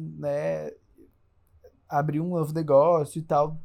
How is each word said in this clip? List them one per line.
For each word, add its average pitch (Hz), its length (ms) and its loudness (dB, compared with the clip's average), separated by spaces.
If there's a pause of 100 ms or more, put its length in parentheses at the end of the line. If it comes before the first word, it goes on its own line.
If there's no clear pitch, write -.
(180)
né, 151 520 -4 (1160)
abrir 151 320 -2
um 170 80 -4
novo 160 240 -2
negócio 156 680 4
e 160 40 -6
tal, 156 420 0